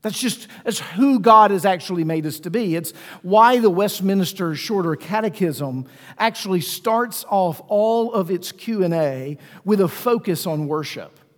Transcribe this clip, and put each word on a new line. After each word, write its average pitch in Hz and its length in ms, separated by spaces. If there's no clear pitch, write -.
That's 214 160
just, - 280
that's 220 160
who 254 400
God 214 320
has 185 120
actually 180 400
made 160 220
us 151 140
to 180 100
be. 185 260
It's 165 160
why 226 380
the 226 100
Westminster 185 880
Shorter 170 400
Catechism 160 920
actually 196 440
starts 226 680
off 185 380
all 226 440
of 190 200
its 180 200
Q 220 320
and 170 120
A 143 420
with 202 160
a 185 80
focus 214 600
on 151 200
worship. 143 520